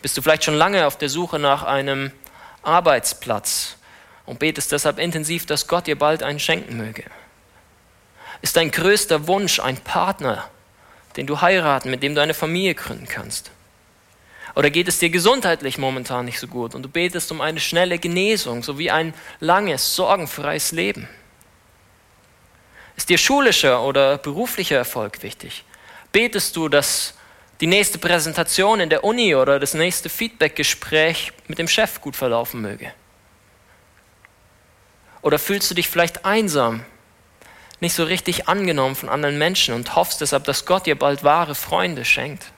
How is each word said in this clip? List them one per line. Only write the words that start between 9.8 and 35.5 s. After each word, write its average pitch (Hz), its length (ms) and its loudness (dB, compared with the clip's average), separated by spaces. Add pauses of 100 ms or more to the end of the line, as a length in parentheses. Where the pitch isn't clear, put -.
den 135 100 -6
du 143 140 -2
heiraten, 160 500 4
mit 127 140 -4
dem 143 100 0
du 147 80 4
eine 156 120 0
Familie 170 420 -2
gründen - 320 -12
kannst? - 420 -10 (1040)
Oder 147 160 4
geht 175 160 2
es - 140 0
dir 170 100 4
gesundheitlich 175 680 2
momentan 131 500 -4
nicht 123 120 -8
so 101 80 -10
gut 117 300 -8
und - 80 -12
du - 40 -14
betest 175 440 -4
um 156 80 -8
eine 156 180 -2
schnelle 175 400 0
Genesung 175 640 -2
sowie 147 300 -4
ein 160 200 0 (280)
langes, 175 560 0
sorgenfreies 165 720 -2
Leben? 175 380 -4 (1900)
Ist - 120 -8
dir 175 100 4
schulischer 202 640 4
oder 139 360 4
beruflicher 165 580 -2
Erfolg 120 480 -4
wichtig? - 400 -14 (480)
Betest 214 420 2
du, 160 140 -2
dass - 460 2 (460)
die - 60 0
nächste 196 320 4
Präsentation 175 840 2
in 165 100 0
der 156 140 2
Uni 214 300 4
oder 135 240 6
das 139 160 -2
nächste 170 340 -2
Feedbackgespräch 156 1200 0 (160)
mit - 100 -10
dem 165 100 -4
Chef - 320 0
gut 139 140 -10
verlaufen 117 460 -2
möge. 107 320 -10 (2250)
Oder - 160 2
fühlst - 320 -2